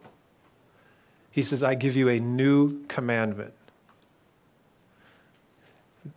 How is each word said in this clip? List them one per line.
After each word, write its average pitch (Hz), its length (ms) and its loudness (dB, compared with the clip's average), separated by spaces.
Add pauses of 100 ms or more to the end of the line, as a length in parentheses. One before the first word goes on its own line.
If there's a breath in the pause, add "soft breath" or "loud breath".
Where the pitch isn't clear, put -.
(1300 soft breath)
he 139 120 -2
says, 127 200 -2
"I 135 120 2
give 127 220 -2
you 131 120 4
a 120 100 2
new 139 680 2
commandment." 113 680 -4 (2500 soft breath)